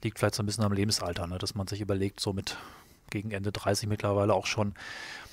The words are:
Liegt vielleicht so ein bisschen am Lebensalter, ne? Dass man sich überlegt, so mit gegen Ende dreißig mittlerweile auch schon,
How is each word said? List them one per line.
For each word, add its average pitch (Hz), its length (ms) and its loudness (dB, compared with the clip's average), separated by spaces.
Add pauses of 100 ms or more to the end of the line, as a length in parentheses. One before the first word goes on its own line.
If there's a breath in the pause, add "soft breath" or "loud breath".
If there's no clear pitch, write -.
Liegt 110 160 -2
vielleicht 104 160 4
so - 80 -2
ein 101 40 2
bisschen 104 180 2
am 101 80 4
Lebensalter, 98 540 0
ne? 90 120 -4
Dass 95 160 -4
man 98 120 -2
sich 101 140 -6
überlegt, 101 400 0
so 104 120 0
mit - 260 -4 (520 loud breath)
gegen 107 200 -4
Ende 98 220 -2
dreißig 101 360 0
mittlerweile 101 460 4
auch 95 120 2
schon, 104 280 0 (580 loud breath)